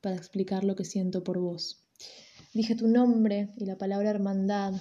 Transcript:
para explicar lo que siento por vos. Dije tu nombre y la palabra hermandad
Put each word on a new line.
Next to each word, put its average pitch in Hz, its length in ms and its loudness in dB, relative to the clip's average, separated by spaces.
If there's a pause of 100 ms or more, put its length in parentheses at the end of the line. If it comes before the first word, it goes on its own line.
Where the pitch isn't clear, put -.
para 190 140 -4
explicar 190 480 -4
lo 196 120 2
que 190 80 -4
siento 185 400 -2
por 180 140 -4
vos. 175 480 -6 (680)
Dije 220 180 0
tu 226 140 2
nombre 220 680 4
y 208 100 -6
la 190 120 -6
palabra 202 320 0
hermandad 196 720 0